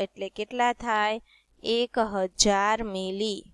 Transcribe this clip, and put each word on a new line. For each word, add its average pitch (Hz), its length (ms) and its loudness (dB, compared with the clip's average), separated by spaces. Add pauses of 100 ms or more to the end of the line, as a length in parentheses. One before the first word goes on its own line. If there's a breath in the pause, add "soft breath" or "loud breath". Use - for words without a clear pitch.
એટલે 196 280 -6
કેટલા 240 440 -2
થાય? 220 480 0 (420 soft breath)
એક 233 360 0
હજાર 202 840 2
મિલી. 196 720 -4